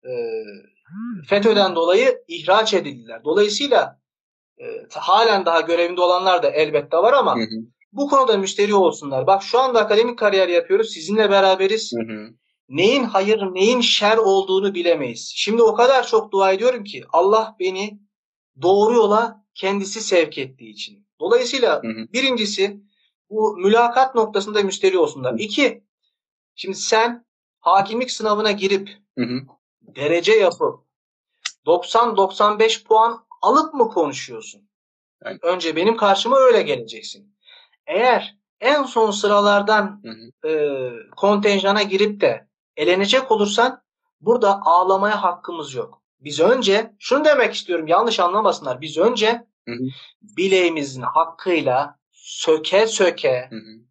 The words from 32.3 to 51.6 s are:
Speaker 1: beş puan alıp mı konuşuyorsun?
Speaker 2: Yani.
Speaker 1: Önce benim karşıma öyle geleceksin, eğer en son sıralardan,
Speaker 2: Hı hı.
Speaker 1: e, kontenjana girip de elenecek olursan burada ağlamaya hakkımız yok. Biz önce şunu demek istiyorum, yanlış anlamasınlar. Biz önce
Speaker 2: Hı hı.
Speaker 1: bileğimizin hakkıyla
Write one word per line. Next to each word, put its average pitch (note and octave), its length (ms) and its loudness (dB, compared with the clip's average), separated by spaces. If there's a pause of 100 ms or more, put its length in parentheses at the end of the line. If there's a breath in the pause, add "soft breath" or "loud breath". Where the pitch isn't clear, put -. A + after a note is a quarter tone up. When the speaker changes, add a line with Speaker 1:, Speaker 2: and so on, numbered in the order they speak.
Speaker 1:
beş A3 260 0
puan A3+ 420 2 (160)
alıp D4 320 0
mı B3+ 140 0
konuşuyorsun? C3 800 -8 (560)
Speaker 2:
Yani. - 180 -12
Speaker 1:
Önce E3 340 -2
benim G3+ 200 0
karşıma G#3+ 420 2
öyle A#3+ 240 6
geleceksin, A#2 720 -8 (500 soft breath)
eğer G#3+ 500 0 (240)
en C#4 220 2
son A3+ 280 0
sıralardan, G3+ 920 2
Speaker 2:
Hı A#2 60 -14
hı. A2+ 380 -12
Speaker 1:
e, C#3+ 420 -2 (260)
kontenjana G3+ 680 2
girip G3+ 380 0
de B2 280 0 (280)
elenecek G3 540 0
olursan A3+ 520 0 (380)
burada G3 420 2
ağlamaya F#3+ 600 2
hakkımız E3+ 520 -6
yok. - 280 -12 (180)
Biz C#3 200 -8
önce G#3+ 580 0
şunu C#4+ 260 -2
demek C4 300 2
istiyorum, E3 320 -6
yanlış G3 340 0
anlamasınlar. F3 600 -2
Biz D3+ 180 -10
önce A3 480 0 (220)
Speaker 2:
Hı A#2 40 -10
hı. B2 120 -8 (380 loud breath)
Speaker 1:
bileğimizin E3 800 -2
hakkıyla D3 960 -2 (140)